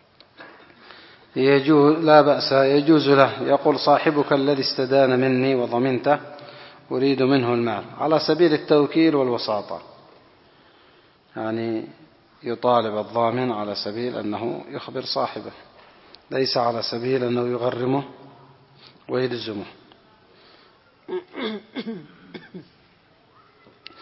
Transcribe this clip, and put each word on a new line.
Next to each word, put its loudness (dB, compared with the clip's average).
يجوز، 4
لا 6
بأس، 0
يجوز 4
له، 4
يقول: 0
"صاحبك 2
الذي 2
استدان 2
مني 2
وضمنته 0
أريد 0
منه 2
المال"، -2
على 0
سبيل 2
التوكيل 2
والوساطة، -4
يعني -6
يطالب 0
الضامن -2
على -6
سبيل -8
أنه -6
يخبر -10
صاحبه، -8
ليس -2
على 0
سبيل -4
أنه -2
يغرمه -2
ويلزمه. -6